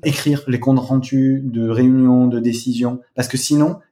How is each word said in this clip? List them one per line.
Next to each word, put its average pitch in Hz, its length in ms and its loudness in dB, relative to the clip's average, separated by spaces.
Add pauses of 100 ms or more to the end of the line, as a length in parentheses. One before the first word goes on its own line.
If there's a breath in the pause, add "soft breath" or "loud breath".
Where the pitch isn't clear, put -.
écrire 147 420 -2
les 123 140 -2
comptes 131 180 2
rendus 135 680 0
de 117 200 -4
réunions, 127 600 4
de 120 140 0
décisions, 120 600 -4 (140 soft breath)
parce 123 120 -4
que 131 120 -4
sinon, 151 400 0 (140)